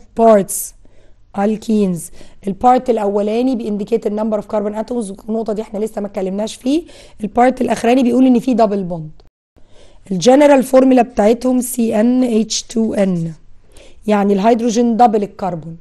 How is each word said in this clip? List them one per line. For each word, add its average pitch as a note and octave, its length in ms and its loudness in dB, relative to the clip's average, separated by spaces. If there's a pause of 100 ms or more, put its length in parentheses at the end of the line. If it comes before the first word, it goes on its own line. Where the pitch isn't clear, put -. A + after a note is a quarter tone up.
(160)
بارتس G#3+ 580 2 (640)
الكينز. G3+ 720 -2 (360)
البارت B3+ 440 0
الاولاني G#3+ 640 -2
بينديكيت G#3+ 500 -4
النمبر G#3+ 300 -2
اوف G3+ 100 -8
كربون G#3 280 -4
اتومز، A3 360 -8
والنقطه A3 420 -6
دي G#3 100 -6
احنا G#3 160 -10
لسه G#3+ 220 -6
ما G3+ 60 -6
اتكلمناش G3 480 -6
فيه. C#4+ 280 -4 (380)
البارت B3 400 0
الاخراني A#3 420 0
بيقول B3 240 2
ان B3+ 120 4
في B3+ 160 -2
دبل G#3 300 0
بوند. D#3+ 260 -10 (1000)
الجنرال C4 520 4
فورمولا C4 400 4
بتاعتهم A#3+ 580 0
سي A3+ 400 -2
ان B3 240 2
اتش A3 380 -2
تو A3 320 -4
ان، F3+ 380 -2 (760)
يعني G3+ 260 2
الهيدروجين A#3 640 2
دبل A3 260 4
الكربون. E3+ 580 -8